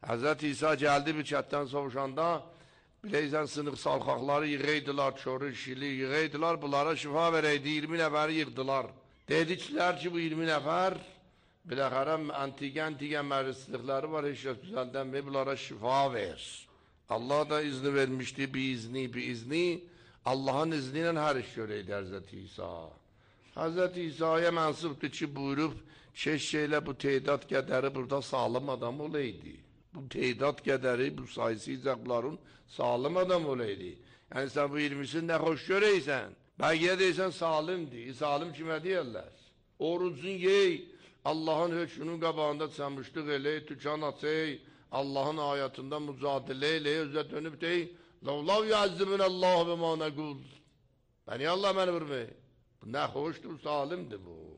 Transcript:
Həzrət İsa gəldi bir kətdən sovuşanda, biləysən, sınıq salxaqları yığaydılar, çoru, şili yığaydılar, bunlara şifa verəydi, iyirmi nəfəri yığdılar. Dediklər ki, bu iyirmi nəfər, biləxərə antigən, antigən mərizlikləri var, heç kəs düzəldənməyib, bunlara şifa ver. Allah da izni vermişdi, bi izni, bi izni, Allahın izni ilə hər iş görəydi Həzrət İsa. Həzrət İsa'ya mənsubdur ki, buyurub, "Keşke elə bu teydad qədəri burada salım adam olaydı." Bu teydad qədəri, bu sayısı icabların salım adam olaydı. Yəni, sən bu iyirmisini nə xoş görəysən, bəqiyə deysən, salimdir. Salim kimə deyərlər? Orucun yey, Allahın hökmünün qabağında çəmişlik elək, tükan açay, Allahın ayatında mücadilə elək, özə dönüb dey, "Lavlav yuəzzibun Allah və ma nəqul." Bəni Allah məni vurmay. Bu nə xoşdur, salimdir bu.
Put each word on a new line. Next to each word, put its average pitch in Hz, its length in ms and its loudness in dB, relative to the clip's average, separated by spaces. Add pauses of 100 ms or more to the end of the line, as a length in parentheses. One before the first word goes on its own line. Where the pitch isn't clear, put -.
Həzrət 139 420 0
İsa 147 300 2
gəldi 143 400 4
bir 151 100 -2
kətdən 143 440 0
sovuşanda, 139 560 0 (760)
biləysən, 151 460 0
sınıq 147 300 -4
salxaqları 143 720 0
yığaydılar, 139 640 0
çoru, 131 380 -2
şili 131 480 -6
yığaydılar, 156 580 0
bunlara 147 340 2
şifa 151 380 2
verəydi, 151 400 4
iyirmi 156 260 -2
nəfəri 156 440 2
yığdılar. 131 480 0 (360)
Dediklər 170 720 2
ki, 175 140 -4
bu 170 80 0
iyirmi 160 260 0
nəfər, 165 520 2 (680)
biləxərə 135 460 2 (180)
antigən, 143 600 -4
antigən 147 340 -2
mərizlikləri 135 800 -2
var, 151 200 0
heç 127 180 -8
kəs 127 160 -4
düzəldənməyib, 131 680 -4
bunlara 135 280 0
şifa 127 440 0 (120)
ver. 95 280 -4 (680)
Allah 139 400 2
da 151 120 2
izni 139 320 0
vermişdi, 131 600 2
bi 131 180 0
izni, 127 420 -4
bi 123 200 -4
izni, 165 500 0 (420)
Allahın 135 520 2
izni 139 260 -2
ilə 170 140 2
hər 151 240 2
iş - 160 -10
görəydi 104 360 -4
Həzrət 95 440 -6
İsa. 95 320 -10 (840)
Həzrət 180 460 0
İsa'ya 160 520 2
mənsubdur 156 560 0
ki, 147 260 -4
buyurub, 139 380 0 (400)
"Keşke 151 540 0
elə 147 180 2
bu 143 120 -4
teydad 139 520 2
qədəri 135 460 2
burada 131 260 -2
salım 127 480 0
adam 127 320 -4
olaydı." 127 540 -4 (380)
Bu 139 160 -12
teydad 135 560 0
qədəri, 131 520 2
bu 127 100 -10
sayısı 117 440 -2
icabların 127 680 -2 (280)
salım 127 500 0
adam 180 280 4
olaydı. 104 460 -2 (420)
Yəni, 135 220 -2
sən 143 160 2
bu 147 80 -2
iyirmisini 147 520 -2
nə 160 120 4
xoş 160 160 2 (120)
görəysən, 151 580 4 (300)
bəqiyə 165 420 4
deysən, 185 300 4
salimdir. 156 840 0
Salim 147 400 0
kimə 160 320 -4
deyərlər? 139 480 -2 (460)
Orucun 175 580 0 (120)
yey, 190 360 6 (400)
Allahın 160 460 2
hökmünün 165 480 -4
qabağında 156 440 0
çəmişlik 147 640 -6 (100)
elək, 147 300 -2
tükan 151 340 -4
açay, 151 580 -2 (320)
Allahın 139 460 0
ayatında 139 580 -2
mücadilə 139 840 -2
elək, 151 280 0
özə 143 260 -4
dönüb 151 300 -6
dey, 170 300 0 (320)
"Lavlav 151 480 2
yuəzzibun 196 480 2
Allah 185 380 6 (120)
və 170 140 2
ma 165 100 2 (120)
nəqul." 147 340 -4 (880)
Bəni 123 200 -2
Allah 190 260 2
məni 185 180 4
vurmay. 147 360 -2 (540)
Bu 104 80 -14
nə 143 240 0
xoşdur, 151 480 -4
salimdir 147 640 -4
bu. 85 140 -16 (180)